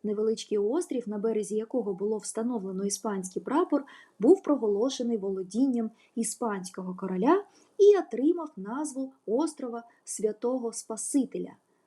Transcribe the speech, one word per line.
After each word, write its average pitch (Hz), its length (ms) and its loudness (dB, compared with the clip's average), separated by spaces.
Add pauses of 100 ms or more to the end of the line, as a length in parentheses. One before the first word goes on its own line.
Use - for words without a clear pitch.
Невеличкий 214 560 0
острів, 240 500 -2
на 208 100 -4
березі 214 380 -2
якого 214 380 -2
було 202 240 -2
встановлено 202 680 -4
іспанський 196 580 -4
прапор, 294 420 2 (340)
був 320 240 6
проголошений 233 760 0
володінням 208 760 0 (240)
іспанського 190 800 -4
короля 196 500 2 (340)
і 403 200 10
отримав 302 580 0
назву 262 560 -6 (140)
острова 233 580 -2 (200)
Святого 226 680 -2
Спасителя 208 800 -4 (340)